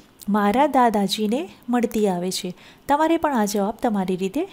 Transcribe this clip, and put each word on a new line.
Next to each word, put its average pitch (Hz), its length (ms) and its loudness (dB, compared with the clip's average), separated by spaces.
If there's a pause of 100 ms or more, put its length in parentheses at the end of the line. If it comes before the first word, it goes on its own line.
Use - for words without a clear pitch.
(280)
મારા 208 380 2
દાદાજીને 226 840 0 (200)
મળતી 233 400 0
આવે 180 220 -2
છે. 180 240 -8 (340)
તમારે 320 280 2
પણ 311 200 0
આ 214 80 2
જવાબ 202 380 -2
તમારી 196 340 0
રીતે 196 360 -4